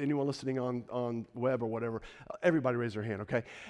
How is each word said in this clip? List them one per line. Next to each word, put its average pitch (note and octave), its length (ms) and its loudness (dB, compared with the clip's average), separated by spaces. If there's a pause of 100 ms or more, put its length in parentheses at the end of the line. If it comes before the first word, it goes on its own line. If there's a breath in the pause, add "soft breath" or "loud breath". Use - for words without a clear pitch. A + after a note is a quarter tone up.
Anyone C#3+ 260 2
listening C3 320 0
on, B2 300 0
on A#2+ 460 -2
web A#2+ 280 2
or A#2 40 2
whatever, A2+ 340 -2 (300 loud breath)
uh, - 120 -10
everybody C#3 360 4
raise A#2 160 0
their G#2+ 80 -2
hand, G#2 180 -2
okay? A#2 220 0 (280 loud breath)